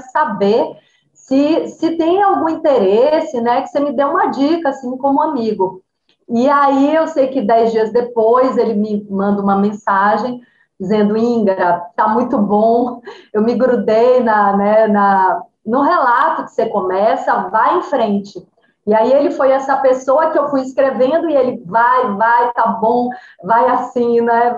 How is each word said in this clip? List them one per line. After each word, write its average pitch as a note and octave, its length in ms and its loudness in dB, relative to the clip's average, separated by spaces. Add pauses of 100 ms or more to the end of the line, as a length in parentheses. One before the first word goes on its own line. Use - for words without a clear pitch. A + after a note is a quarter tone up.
(120)
saber A#3 680 -2 (340)
se, C#4+ 560 -2
se - 300 -4
tem F4 240 0
algum F#4 260 2
interesse, C4+ 920 0
né, A#3+ 200 0
que - 80 -10
você D4 100 -4
me C#4+ 120 0
dê C4 120 0
uma F4 240 0
dica, C#4 420 0
assim, B3+ 280 -6
como C#4 220 0
amigo." A3 640 -2 (480)
E A#3+ 180 0
aí C#4+ 460 2
eu D#4+ 140 2
sei C4+ 220 0
que C4 120 -4
dez A3+ 300 2
dias A3 200 0
depois A#3+ 640 2
ele G#3 200 0
me G#3 340 -4
manda G3 320 -2
uma G3 140 0
mensagem G#3+ 840 -2 (400)
dizendo, G#3 380 0
"Ingra, F#3+ 800 0
tá A3 120 0
muito B3 300 0
bom, A3 640 0 (320)
eu G#3 80 0
me A#3 140 0
grudei A#3+ 640 2
na, G#3 340 2
né, G#3+ 320 2
na, G3 540 2 (240)
no A#3+ 160 0
relato D4 600 0
que - 80 -18
você G#3+ 160 -2
começa, F#3+ 840 -2
vai B3 300 0
em - 20 -2
frente." G3+ 640 -4 (400)
E G#3 60 2
aí A3+ 200 2
ele C#4+ 160 2
foi C4+ 220 0
essa C4 260 0
pessoa C4+ 540 0
que D4+ 80 0
eu C#4+ 100 0
fui C4+ 120 -2
escrevendo C4+ 680 0
e D4 60 0
ele, B3 300 -2
"Vai, A3+ 500 0
vai, A#3+ 380 0
tá A3+ 140 -2
bom, A#3+ 420 -2 (340)
vai A#3 260 2
assim, A#3+ 520 -2
né, A#3 360 0